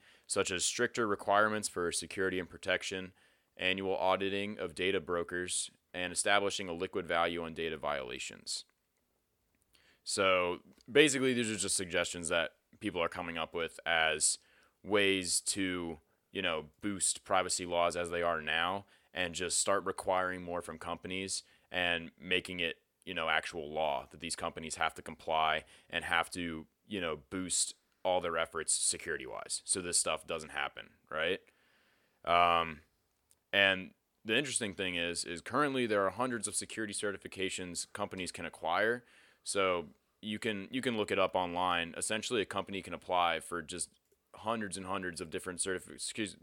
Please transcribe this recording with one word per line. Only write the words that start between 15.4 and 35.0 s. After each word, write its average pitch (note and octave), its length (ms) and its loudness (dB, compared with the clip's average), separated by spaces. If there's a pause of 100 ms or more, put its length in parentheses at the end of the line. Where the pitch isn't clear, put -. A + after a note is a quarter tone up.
to, F2+ 580 -2 (320)
you G2 100 -4
know, D#2+ 240 0 (160)
boost G2+ 420 -2
privacy F#2 420 2
laws E2+ 300 4
as F2 140 -2
they E2+ 120 -2
are E2+ 200 2
now E2+ 440 0 (280)
and F2 220 -2
just E2+ 240 0
start G2 260 2
requiring F#2 560 0
more F2 200 -4
from E2 160 -12
companies F#2 640 -6 (280)
and F2 400 0 (100)
making F2+ 400 -2
it, E2+ 160 -2 (280)
you F2+ 80 -10
know, E2 140 -2
actual D#2+ 460 0
law D2 380 0
that D2+ 100 -18
these E2 140 -6
companies E2 400 -6
have D#2+ 180 0
to - 80 -12
comply D#2 640 0 (240)
and E2+ 160 -4
have E2+ 240 2
to, E2 360 -6 (220)
you G2+ 140 -6
know, D#2+ 180 -4 (100)
boost F#2 460 -2 (300)
all F2+ 160 4
their E2+ 160 -2
efforts E2 340 -2
security-wise C2+ 960 -4
so G2 160 0
this F2 160 0
stuff D#2+ 280 0
doesn't D#2 260 -6
happen, C#2 340 -4 (240)
right? E2 320 0 (800)
Um, E2+ 580 4 (680)
and F#2+ 400 4 (320)
the A2 140 2
interesting A#2+ 380 -2
thing F#2 200 -2
is, E2+ 300 -2